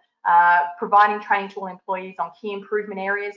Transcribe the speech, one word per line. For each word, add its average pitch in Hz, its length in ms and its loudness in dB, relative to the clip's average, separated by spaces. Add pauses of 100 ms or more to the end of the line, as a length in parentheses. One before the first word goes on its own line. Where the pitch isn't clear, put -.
(260)
Uh, 175 340 6 (180)
providing 208 420 4
training 196 300 -2
to 196 100 -12
all 196 60 -8
employees 185 520 -10
on 170 120 -6 (100)
key 208 140 -8
improvement 196 440 -6
areas 202 380 -4